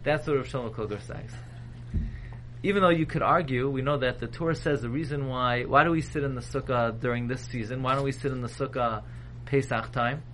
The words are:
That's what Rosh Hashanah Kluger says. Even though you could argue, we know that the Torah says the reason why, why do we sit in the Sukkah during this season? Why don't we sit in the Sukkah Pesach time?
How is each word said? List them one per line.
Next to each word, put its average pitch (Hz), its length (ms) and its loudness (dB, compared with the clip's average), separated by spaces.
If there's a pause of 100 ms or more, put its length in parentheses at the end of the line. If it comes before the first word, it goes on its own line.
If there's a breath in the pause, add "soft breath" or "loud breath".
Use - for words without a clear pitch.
That's 110 240 0
what 147 80 2
Rosh 127 180 -2
Hashanah 120 220 -4
Kluger 104 260 -4
says. - 300 -10 (1300 loud breath)
Even 196 200 4
though 185 80 8
you 165 160 6
could - 160 0
argue, 131 480 4
we 131 120 0
know 143 160 2
that 127 220 0
the 120 80 -4
Torah 160 280 0
says 147 260 0
the 120 80 -2
reason 143 380 -2
why, 123 360 2
why 135 220 6
do 170 60 4
we 160 100 2
sit 151 220 -2
in 139 120 0
the 120 60 -4
Sukkah 120 580 0
during 120 280 0
this 123 140 -2
season? 120 400 -4
Why 131 140 2
don't 139 80 0
we 139 80 2
sit 135 200 -2
in 127 100 -4
the 117 80 -4
Sukkah 120 540 -2 (420 loud breath)
Pesach 131 460 2
time? 127 300 0 (120)